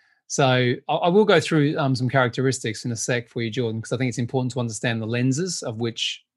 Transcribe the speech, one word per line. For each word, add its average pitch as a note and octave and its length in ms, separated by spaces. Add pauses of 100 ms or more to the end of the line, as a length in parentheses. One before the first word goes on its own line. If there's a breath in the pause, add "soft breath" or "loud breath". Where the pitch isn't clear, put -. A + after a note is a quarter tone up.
(280)
So B2+ 480 (120)
I, D3 60
I E3 160
will G3+ 160
go F#3 140
through, D3+ 380
um, C3+ 180
some B2 120
characteristics B2 800
in B2 60
a A#2 40
sec A#2+ 340
for B2 120
you, A#2 80
Jordan, A2+ 320
'cause - 100
I B2+ 60
think B2+ 120
it's A#2 100
important B2+ 340
to C3 60
understand A#2 420
the A2 60
lenses C3 560
of A#2+ 140
which - 460 (120)